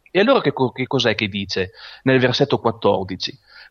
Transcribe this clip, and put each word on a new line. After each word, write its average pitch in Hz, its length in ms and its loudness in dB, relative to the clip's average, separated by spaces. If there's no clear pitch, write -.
E 175 80 2
allora 226 200 4
che 147 140 0
co-, 127 160 0
che 127 160 -6
cos'è 117 300 0
che 107 120 -2
dice 95 440 -6
nel 131 160 4
versetto 123 400 2
quattordici? 101 760 -2